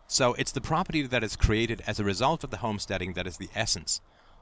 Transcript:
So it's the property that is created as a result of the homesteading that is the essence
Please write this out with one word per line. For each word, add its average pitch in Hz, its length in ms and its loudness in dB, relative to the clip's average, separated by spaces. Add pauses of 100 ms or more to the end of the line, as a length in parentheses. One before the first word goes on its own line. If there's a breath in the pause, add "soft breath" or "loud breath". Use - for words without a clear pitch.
(120)
So 123 220 4
it's - 180 -2
the 135 80 -2
property 160 440 0
that 123 200 0
is 104 120 -2
created 113 500 4
as 107 140 -2
a 104 40 2
result 117 400 2
of 131 60 -6
the 110 80 -8
homesteading 98 560 -4
that 87 140 -4
is 85 100 -10
the 95 160 -10
essence - 480 -2 (400 soft breath)